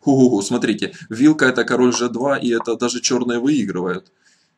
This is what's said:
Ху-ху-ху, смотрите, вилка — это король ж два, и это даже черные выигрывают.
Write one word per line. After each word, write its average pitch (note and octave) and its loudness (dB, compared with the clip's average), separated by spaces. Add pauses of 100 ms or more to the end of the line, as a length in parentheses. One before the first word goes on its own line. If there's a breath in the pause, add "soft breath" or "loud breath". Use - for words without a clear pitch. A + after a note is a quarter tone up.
Ху-ху-ху, B2+ 4
смотрите, G#2 -2 (160 loud breath)
вилка — C#3+ 2
это B2 0
король B2 2
ж A#2+ -2
два, C3 -2
и A#2+ -4
это A#2 -2
даже A#2+ -4
черные B2 -2
выигрывают. F#2+ -4 (460)